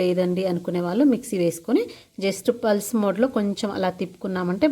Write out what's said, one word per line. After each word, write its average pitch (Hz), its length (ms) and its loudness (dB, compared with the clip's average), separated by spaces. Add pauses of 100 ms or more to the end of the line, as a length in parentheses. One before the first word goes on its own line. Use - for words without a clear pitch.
లేదండి 180 480 2
అనుకునే 175 360 -2
వాళ్ళు 214 260 2
మిక్సీ 214 320 -2
వేసుకొని 220 380 0 (420)
just 196 260 0 (120)
పల్స్ 202 300 0 (100)
మోడ్లో 202 260 2 (100)
కొంచెం 202 400 -2
అలా 185 120 0 (100)
తిప్పుకున్నామంటే 185 720 -2